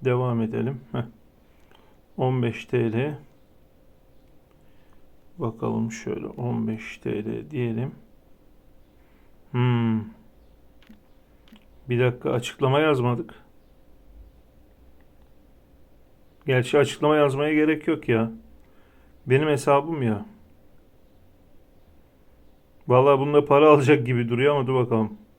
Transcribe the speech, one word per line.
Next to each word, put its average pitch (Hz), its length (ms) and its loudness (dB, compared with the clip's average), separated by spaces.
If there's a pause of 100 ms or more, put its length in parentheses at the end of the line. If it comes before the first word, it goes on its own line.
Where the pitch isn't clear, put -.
Devam 123 360 0
edelim. 113 400 -4 (100)
Heh. 123 120 -6 (1120)
On 127 260 0
beş 113 220 -6
T 120 260 0
L. 135 260 -4 (2250)
Bakalım 113 540 -6
şöyle - 360 -10
on 117 400 -6
beş 110 300 -10
T 107 280 -6
L 113 260 -10
diyelim. 120 400 -4 (1600)
Hmm. 120 480 0 (1900)
Bir 120 100 0
dakika, 123 320 0
açıklama 131 480 0
yazmadık. 123 540 0 (3250)
Gerçi 127 300 0
açıklama 147 380 2
yazmaya 147 380 2
gerek 151 340 0
yok 156 220 -2
ya. 113 220 0 (920)
Benim 139 220 2
hesabım 143 540 0
ya. 107 240 -2 (2500)
Vallahi 135 320 6
bunda 147 260 2
para 147 240 6
alacak 139 360 6
gibi 120 240 -2
duruyor 135 260 2
ama 131 120 -2
dur 131 80 0
bakalım. 113 420 0 (220)